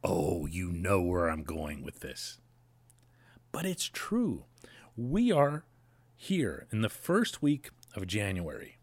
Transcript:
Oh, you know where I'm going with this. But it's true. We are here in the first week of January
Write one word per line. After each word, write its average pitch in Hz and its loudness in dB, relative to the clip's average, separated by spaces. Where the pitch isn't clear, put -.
Oh, 85 0
you 87 -4
know 92 2
where 87 2
I'm 80 -2
going 76 -6
with - -12
this. - -12
But 165 -4
it's 185 -2
true. 202 -2
We 180 2
are 147 4
here 143 -2
in 110 0
the 110 2
first - 0
week 147 2
of 95 -4
January 92 -4